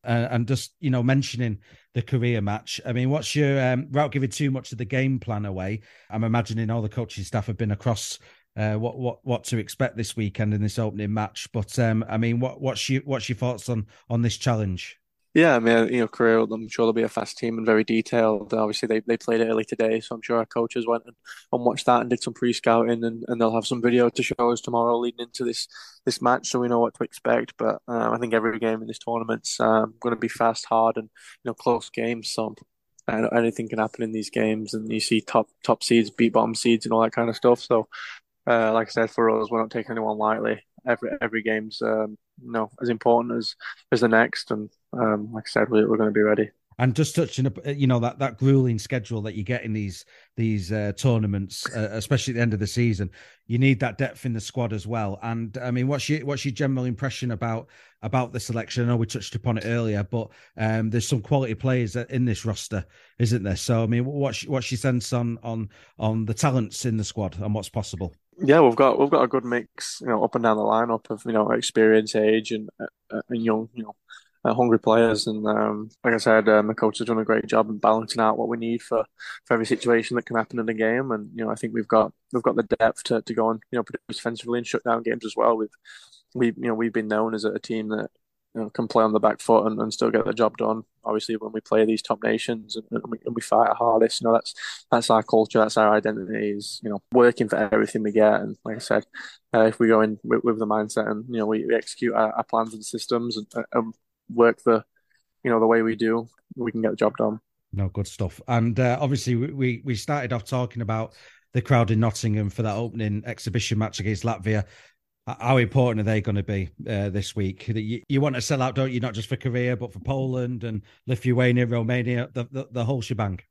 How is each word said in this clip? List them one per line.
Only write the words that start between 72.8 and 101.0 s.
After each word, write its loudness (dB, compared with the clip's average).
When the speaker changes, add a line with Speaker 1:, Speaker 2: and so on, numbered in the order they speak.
Speaker 2:
uh, -10
and -4
young, 0
you -10
know, -16
uh, 2
hungry 4
players, 4
and, -4
um, -2
like 2
I 2
said, 6
um, 6
the -2
coach 0
has -4
done 0
a -2
great 0
job 2
in -6
balancing 2
out 4
what -4
we -2
need -4
for, -2
for 0
every 0
situation 2
that -4
can -4
happen -2
in -4
the -2
game. 0
And, -6
you -6
know, -2
I -4
think -6
we've -4
got, 4
we've 0
got 2
the 2
depth 0
to, 0
to -10
go 2
and, -6
you -2
know, -2
produce -12
defensively -4
and -6
shut -4
down 0
games -4
as -8
well. 4
We've, -2
we, 0
you -2
know, -2
we've -2
been -4
known 0
as -6
a, 0
a -6
team -6
that, -4
you -6
know, -6
can -4
play 4
on 4
the 2
back 2
foot 6
and, -2
and -2
still 0
get 0
the -2
job 0
done. -2
Obviously, -4
when -10
we -6
play 2
these 0
top -4
nations -2
and, -10
and -4
we, -6
and -6
we -2
fight 4
our 2
hardest, 2
you 0
know, 6
that's, 0
that's 2
our 6
culture, 2
that's 2
our 6
identity, 0
is, -8
you -4
know, -6
working 6
for 0
everything 2
we -2
get. 6
And -8
like -8
I -10
said, 0
uh, 6
if 4
we 6
go 6
in 0
with, 0
with 2
the -2
mindset -2